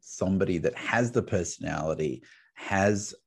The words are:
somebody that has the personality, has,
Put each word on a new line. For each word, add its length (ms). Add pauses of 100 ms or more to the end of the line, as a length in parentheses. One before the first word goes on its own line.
somebody 580
that 180
has 360
the 100
personality, 1000 (320)
has, 600 (120)